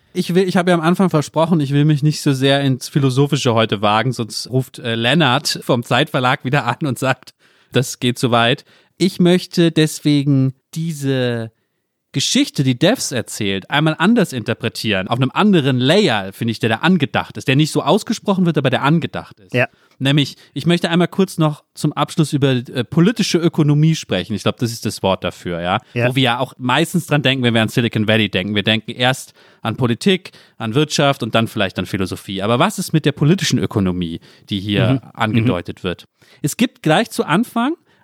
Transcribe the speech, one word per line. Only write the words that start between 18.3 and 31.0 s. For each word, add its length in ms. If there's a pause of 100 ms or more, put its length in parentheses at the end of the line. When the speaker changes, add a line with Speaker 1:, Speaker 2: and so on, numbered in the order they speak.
Speaker 1:
wird, 140
aber 100
der 140
angedacht 580
ist. 140
Speaker 2:
Ja. 120 (320)
Speaker 1:
Nämlich, 380 (160)
ich 140
möchte 240
einmal 180
kurz 300
noch 340
zum 220
Abschluss 400
über, 160
äh, 340
politische 540
Ökonomie 560
sprechen. 400
Ich 80
glaube, 180
das 120
ist 120
das 180
Wort 220
dafür, 380
ja? 160 (160)
Speaker 2:
Ja. 160
Speaker 1:
Wo 60
wir 60
ja 160
auch 200
meistens 480
dran 160
denken, 220
wenn 100
wir 80
an 80
Silicon 360
Valley 220
denken. 260
Wir 80
denken 280
erst 420 (300)
an 140
Politik, 560 (260)
an 160
Wirtschaft 480